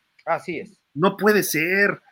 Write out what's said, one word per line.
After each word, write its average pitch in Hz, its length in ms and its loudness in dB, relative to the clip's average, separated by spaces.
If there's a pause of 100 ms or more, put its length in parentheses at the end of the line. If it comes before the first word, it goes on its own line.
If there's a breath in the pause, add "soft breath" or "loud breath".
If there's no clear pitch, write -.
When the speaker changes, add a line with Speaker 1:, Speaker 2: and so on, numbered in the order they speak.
(260)
Speaker 1:
Así 156 340 -6
es. - 220 -16 (120)
Speaker 2:
No 190 240 0
puede 202 260 4
ser, 180 580 0 (100)